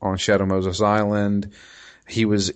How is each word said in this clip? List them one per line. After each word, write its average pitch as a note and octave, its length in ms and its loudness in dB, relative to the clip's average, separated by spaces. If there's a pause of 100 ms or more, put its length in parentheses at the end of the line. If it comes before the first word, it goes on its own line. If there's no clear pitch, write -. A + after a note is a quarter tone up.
on F#2+ 160 -4
Shadow G2 280 2
Moses F#2+ 360 -2
Island. G#2 720 0 (520)
He A2+ 200 -2
was G2+ 300 0